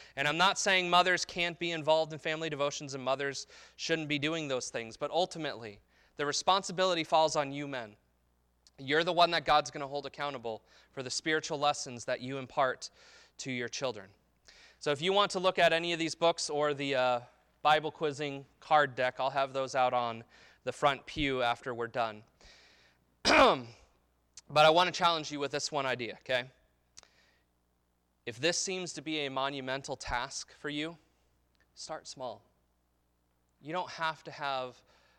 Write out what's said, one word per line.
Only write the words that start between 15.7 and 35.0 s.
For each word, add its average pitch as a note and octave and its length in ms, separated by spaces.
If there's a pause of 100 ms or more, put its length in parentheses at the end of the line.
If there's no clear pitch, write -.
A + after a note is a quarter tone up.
any E3+ 220
of E3 60
these D#3+ 140
books - 360
or D3 240
the, C#3 220
uh, B2+ 240 (420)
Bible D3+ 280
quizzing C#3 560 (140)
card C#3+ 360
deck, B2+ 220
I'll C3+ 120
have C3+ 240
those C3+ 220
out B2+ 180
on A#2 320 (400)
the B2 80
front C#3 320
pew C#3 360
after A#2+ 320
we're A#2 140
done. A2+ 360 (1000)
<clears throat> G3 440 (840)
But D3 160
I D#3 40
wanna F3 220
challenge E3 400
you D3 80
with C#3 120
this C#3+ 200
one C#3 140
idea, B2 340
okay? B2+ 240 (1800)
If A#2 160
this E3+ 160
seems F#3 360
to D#3 80
be D3+ 240
a C3+ 40
monumental C3+ 640
task - 640
for D3 100
you, D#3 280 (760)
start D#3 300
small. B2+ 380 (1200)
You C#3+ 100
don't F3+ 200
have D#3+ 340
to D#3+ 60
have C3 480 (400)